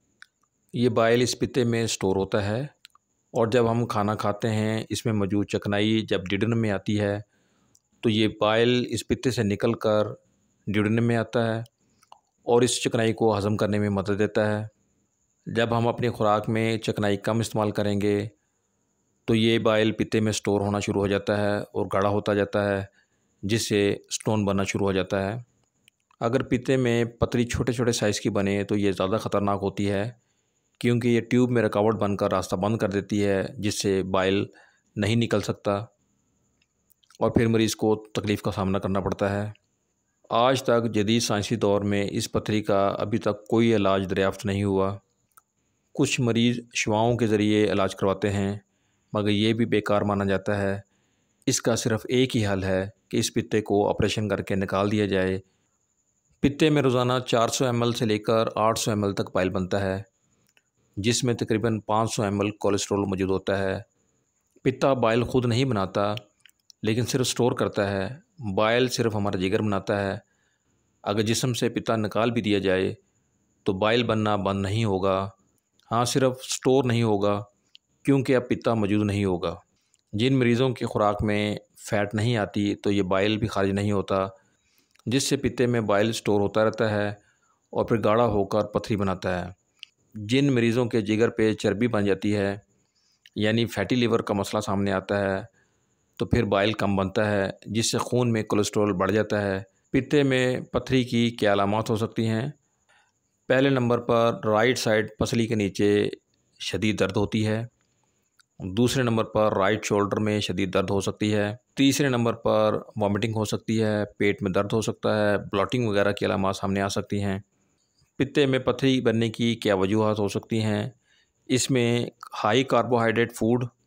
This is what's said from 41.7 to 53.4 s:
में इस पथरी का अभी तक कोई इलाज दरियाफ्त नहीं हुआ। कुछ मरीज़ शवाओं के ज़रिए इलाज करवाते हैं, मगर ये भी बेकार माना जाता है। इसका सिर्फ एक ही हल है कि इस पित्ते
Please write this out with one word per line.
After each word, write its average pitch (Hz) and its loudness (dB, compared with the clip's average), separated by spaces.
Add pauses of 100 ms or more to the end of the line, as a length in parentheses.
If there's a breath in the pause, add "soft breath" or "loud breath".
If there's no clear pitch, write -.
में 101 0
इस 110 -4
पथरी 107 -2
का 98 2
अभी 104 -2
तक - -4
कोई 117 4
इलाज 98 2
दरियाफ्त 95 -2
नहीं 98 -2
हुआ। 95 0 (1040)
कुछ 139 0
मरीज़ 117 2 (160)
शवाओं 113 2
के 117 0
ज़रिए 104 2
इलाज 95 0
करवाते 98 0
हैं, 101 -2 (520)
मगर 104 0
ये 107 2
भी 113 0
बेकार 104 2
माना 101 0
जाता 98 0
है। 98 -2 (640)
इसका 123 0
सिर्फ 110 -2
एक 127 2
ही 117 2
हल 98 0
है 95 -2 (140)
कि 120 -4
इस 110 0
पित्ते 110 -2